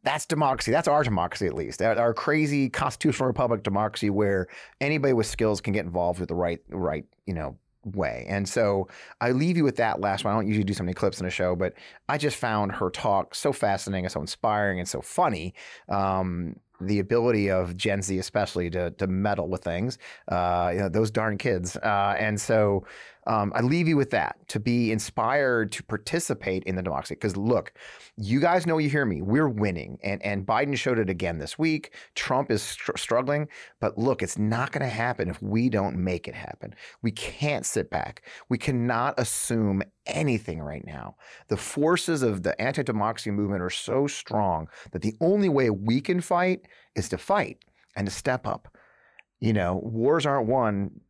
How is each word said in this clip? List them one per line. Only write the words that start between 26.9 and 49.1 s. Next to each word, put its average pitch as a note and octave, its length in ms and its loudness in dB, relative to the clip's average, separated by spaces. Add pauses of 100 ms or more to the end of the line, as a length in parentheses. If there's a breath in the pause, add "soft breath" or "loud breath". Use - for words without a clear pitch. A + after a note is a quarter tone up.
'Cause F#2+ 200 -2
look, A2 380 0 (420 loud breath)
you G#2+ 240 0
guys E3+ 260 4
know, D#3+ 120 2
you D3+ 100 2
hear C#3+ 160 2
me, F2 160 0
we're C3 280 2
winning. F#2 540 -2
And, G2+ 220 -4
and G2 220 -2
Biden C3+ 280 2
showed A#2+ 240 0
it G2 120 0
again E2+ 260 -2
this C#2+ 220 -8
week. D#3 360 -2 (200 loud breath)
Trump - 360 -2
is G#2+ 120 2
str-, - 340 -6
struggling, C#3+ 520 0 (300 loud breath)
but - 200 -2
look, B2 240 0
it's F#2+ 160 -4
not A2+ 340 0
gonna C#3 160 -2
happen A2+ 400 -2
if - 140 -6
we A2 260 0
don't G2+ 280 0
make F2+ 320 -2
it - 60 -12
happen. - 400 -12 (280 loud breath)
We A#2 100 0
can't - 540 -4
sit - 240 -2
back. - 320 -6 (260 loud breath)
We B2+ 80 0
cannot B2 640 0
assume G#2+ 640 0 (240)
anything A#2 540 -2
right D2 260 -10
now. A#1+ 300 -12 (320 loud breath)
The G#2+ 100 0
forces D#3+ 640 0
of G2+ 200 2
the - 180 0
anti-democracy A2+ 720 -2
movement G2+ 320 0
are F2+ 80 -2
so C3+ 360 0
strong F#2+ 600 -2 (260 loud breath)
that F2 100 -4
the A2 180 -2
only F#3+ 300 4
way C3+ 180 4
we G#2+ 320 2
can F3+ 220 0
fight F#3 440 0 (300 soft breath)
is - 140 -4
to - 80 -4
fight - 400 0 (360 soft breath)
and G2 140 -2
to F#2+ 40 -4
step B2+ 340 -2
up. - 280 -6 (680 soft breath)